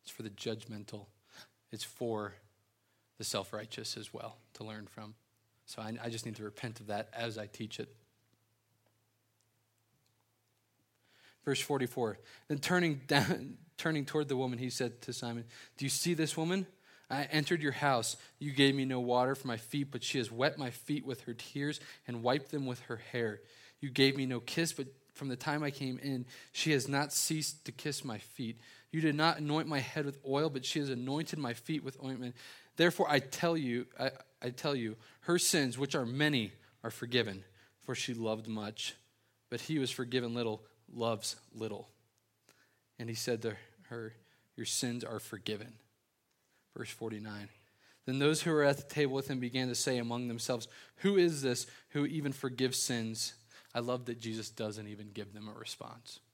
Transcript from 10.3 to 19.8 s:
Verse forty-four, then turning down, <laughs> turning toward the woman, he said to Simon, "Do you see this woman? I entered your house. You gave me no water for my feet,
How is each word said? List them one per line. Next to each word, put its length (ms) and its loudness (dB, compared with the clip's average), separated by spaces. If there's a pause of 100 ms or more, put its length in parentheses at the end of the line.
Verse 160 2
forty-four, 600 0 (300)
then 100 0
turning 480 4
down, 580 4
<laughs> 120 -20
turning 280 2
toward 220 2
the 100 2
woman, 220 0
he 100 -2
said 340 -2
to 100 -6
Simon, 320 -6 (320)
"Do 80 -2
you 40 2
see 240 2
this 240 2
woman? 300 2 (420)
I 140 0
entered 380 2
your 100 2
house. 440 4 (240)
You 120 -4
gave 240 8
me 100 2
no 140 0
water 360 4
for 120 -8
my 100 -2
feet, 340 -4